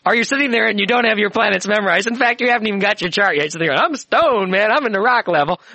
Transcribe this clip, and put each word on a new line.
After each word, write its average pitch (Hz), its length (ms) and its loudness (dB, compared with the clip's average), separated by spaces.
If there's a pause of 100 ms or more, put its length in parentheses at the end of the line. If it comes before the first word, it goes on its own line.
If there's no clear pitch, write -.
or 208 120 2
you're 233 80 0
sitting 277 260 -2
there 226 160 0
and 208 140 -2
you 196 80 0
don't 240 180 2
have 220 140 0
your 208 100 0
planets 196 380 -2
memorized, 202 400 0
in 233 80 -2
fact, 240 260 0
you 247 80 0
haven't 226 180 0
even 202 120 -2
got 208 200 -2
your 180 120 -4
chart 190 240 0
yet, 147 160 -2
so 165 80 -10
they're 165 80 0
going, 143 120 2
"I'm 311 160 0
stoned, 254 540 0
man, 202 220 2
I'm 277 160 0
in 226 40 -2
the 196 80 -2
rock 233 280 0
level." 165 340 0 (140)